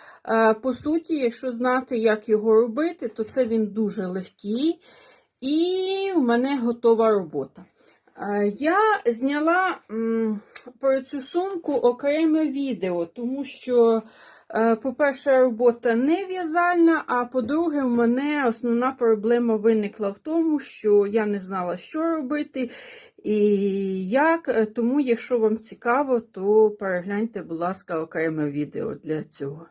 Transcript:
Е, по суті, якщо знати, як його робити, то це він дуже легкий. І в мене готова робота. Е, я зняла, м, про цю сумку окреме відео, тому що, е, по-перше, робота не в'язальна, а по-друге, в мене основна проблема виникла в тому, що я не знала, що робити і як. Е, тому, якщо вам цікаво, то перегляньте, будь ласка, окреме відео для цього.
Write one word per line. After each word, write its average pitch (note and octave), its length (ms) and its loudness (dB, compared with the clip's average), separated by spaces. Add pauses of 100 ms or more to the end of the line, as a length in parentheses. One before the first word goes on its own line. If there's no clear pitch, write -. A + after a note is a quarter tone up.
(300)
Е, A3+ 240 4
по B3+ 200 -2
суті, D#4+ 400 -4
якщо B3+ 380 -2
знати, B3+ 460 0
як G#3+ 320 0
його G#3+ 240 2
робити, B3 540 2
то A3 160 -8
це B3+ 220 -2
він A3 220 0
дуже G3 400 -4
легкий. G#3 720 -4 (600)
І F#4 760 -2
в D#4+ 60 2
мене B3+ 380 0
готова A3+ 520 2
робота. F3 540 -4 (540)
Е, G3+ 380 -2
я D#4+ 200 2 (280)
зняла, D4 720 0 (140)
м, A3+ 500 -2 (380)
про C4+ 220 2
цю C4+ 200 -10
сумку E4+ 520 -4
окреме D4 720 2
відео, F#3+ 580 -4
тому B3+ 380 -8
що, A#3 580 2 (540)
е, A3+ 200 4
по-перше, C4+ 640 0
робота A#3 560 2
не D#4+ 300 2
в'язальна, F4 840 2
а B3 180 0
по-друге, C#4+ 580 -2
в B3+ 60 0
мене B3+ 580 2
основна A#3+ 440 0
проблема A#3 640 2
виникла G#3+ 540 0
в G3+ 100 -10
тому, D#4+ 400 0
що G#3 480 2
я G#3+ 180 0
не G3+ 140 -2
знала, F#3 380 -6
що D#4 240 -8
робити D4 680 -4 (540)
і G3 840 0
як. D#4+ 380 2
Е, A3+ 180 0
тому, A#3+ 340 0
якщо B3 400 0
вам A3 180 2
цікаво, B3+ 600 -2
то G#3+ 500 4
перегляньте, G3+ 720 -4
будь E3 180 -10
ласка, F3 420 -4
окреме D#3+ 480 -2
відео D3 460 -6
для D3+ 280 -6
цього. D3+ 480 -12